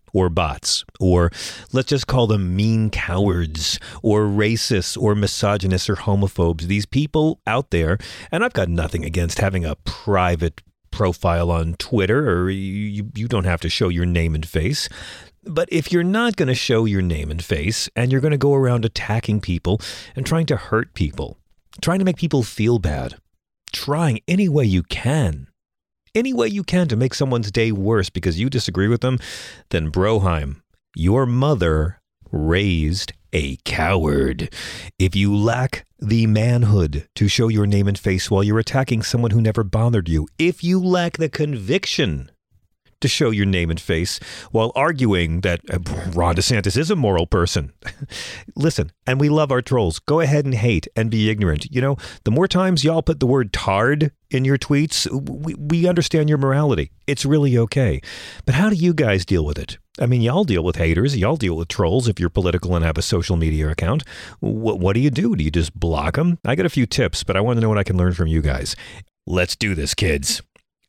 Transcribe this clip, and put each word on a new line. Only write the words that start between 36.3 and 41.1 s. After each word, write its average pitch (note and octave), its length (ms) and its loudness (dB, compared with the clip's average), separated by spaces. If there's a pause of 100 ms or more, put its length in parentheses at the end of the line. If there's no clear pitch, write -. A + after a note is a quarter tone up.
to G#2 140 2
show A2+ 200 2
your G#2 180 2
name G2+ 220 2
and G2+ 100 -2
face F#2 320 -2
while G2 140 4
you're G#2+ 140 2
attacking A#2+ 460 -2
someone A#2+ 260 0
who A2+ 100 4
never A2 240 2
bothered G#2+ 460 0
you, D#2 180 0 (100)
if E3+ 240 0
you F3+ 220 2
lack F3+ 320 0